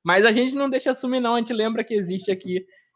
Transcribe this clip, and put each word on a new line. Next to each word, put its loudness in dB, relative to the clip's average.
Mas 4
a 6
gente 2
não -2
deixa 0
sumir, -4
não, 0
a 0
gente -4
lembra -2
que -8
existe -2
aqui -6